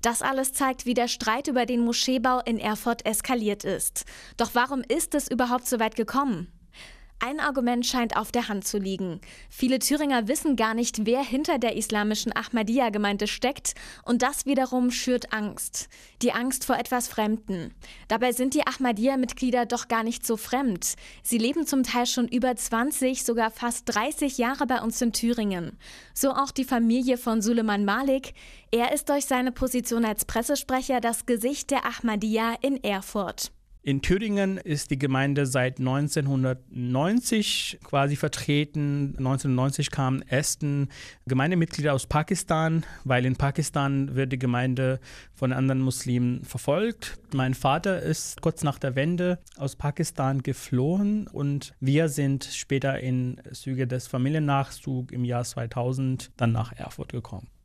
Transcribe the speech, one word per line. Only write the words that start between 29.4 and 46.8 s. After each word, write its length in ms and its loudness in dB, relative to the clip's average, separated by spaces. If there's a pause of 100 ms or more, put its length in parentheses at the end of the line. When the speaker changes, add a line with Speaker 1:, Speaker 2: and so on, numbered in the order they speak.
Speaker 1:
Position 520 0
als 200 -2
Pressesprecher 760 0
das 260 -2
Gesicht 440 0
der 160 2
Ahmadiyya 720 0
in 220 0
Erfurt. 680 -4 (340)
Speaker 2:
In 140 2
Thüringen 560 2
ist 340 -4
die 80 0
Gemeinde 460 2
seit 340 0
neunzehnhundertneunzig 2000 0
quasi 320 2
vertreten. 1040 0
Neunzehnhundertneunzig 720 2
kam 320 0
Esten 640 0 (380)
Gemeindemitglieder 640 2
aus 140 0
Pakistan, 800 0 (180)
weil 220 2
in 100 2
Pakistan 800 0
wird 180 0
die 60 -2
Gemeinde 640 0 (340)
von 180 0
anderen 300 2
Muslimen 640 0
verfolgt. 720 -2 (160)